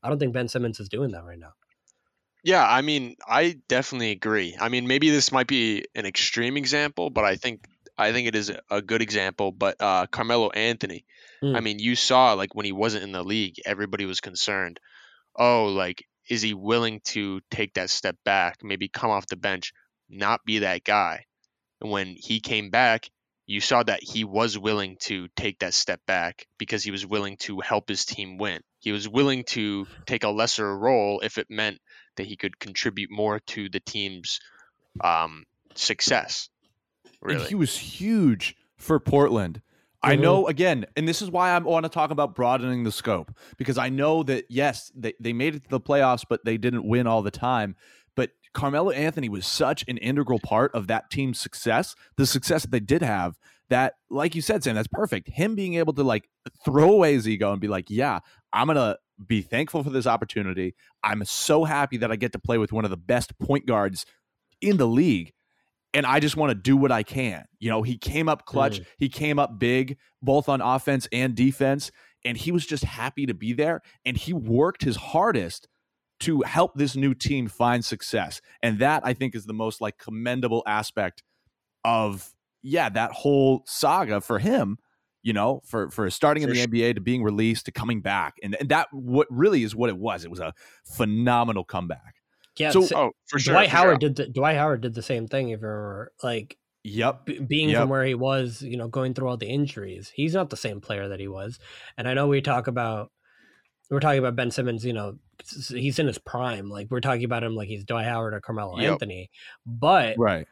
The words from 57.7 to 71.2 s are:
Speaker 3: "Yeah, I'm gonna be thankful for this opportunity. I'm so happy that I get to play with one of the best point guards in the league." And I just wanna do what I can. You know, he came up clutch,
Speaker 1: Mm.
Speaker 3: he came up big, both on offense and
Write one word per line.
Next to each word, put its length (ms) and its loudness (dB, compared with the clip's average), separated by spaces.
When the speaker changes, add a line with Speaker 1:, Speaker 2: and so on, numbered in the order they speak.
Speaker 3:
"Yeah, 300 0
I'm 160 2
gonna 280 2
be 160 0
thankful 400 -2
for 80 -4
this 160 0
opportunity. 680 -2
I'm 220 -2
so 400 2
happy 340 0
that 140 -2
I 40 -2
get 160 -4
to 60 -10
play 200 0
with 140 0
one 120 0
of 60 -2
the 60 -4
best 440 -2
point 260 0
guards 400 0
in 160 4
the 100 4
league." 460 2
And 100 2
I 140 4
just 160 0
wanna 180 2
do 220 4
what 160 6
I 100 2
can. 440 -6
You 120 -4
know, 120 0
he 160 -4
came 300 -2
up 180 0
clutch, 340 0
Speaker 1:
Mm. 60 -16
Speaker 3:
he 100 0
came 320 0
up 180 0
big, 400 0
both 260 2
on 120 2
offense 500 0
and 240 0